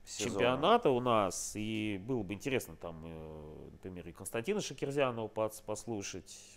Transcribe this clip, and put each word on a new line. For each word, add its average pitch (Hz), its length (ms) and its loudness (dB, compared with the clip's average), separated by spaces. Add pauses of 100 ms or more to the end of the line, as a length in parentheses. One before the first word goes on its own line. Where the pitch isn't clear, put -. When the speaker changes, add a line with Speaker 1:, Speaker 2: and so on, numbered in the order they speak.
Speaker 1:
Сезона. 110 260 -4
Speaker 2:
чемпионата 139 580 6
у 123 120 6
нас, 110 540 4
и 107 460 0
было 117 220 -2
бы 92 100 -2
интересно 107 440 -2
там, 82 280 -8
э, 78 640 -10
например, 87 360 -10
и 85 60 -10
Константина 120 480 -2
Шакирзянова 139 640 0
пос-, 110 380 -2
послушать. 104 720 -6 (200)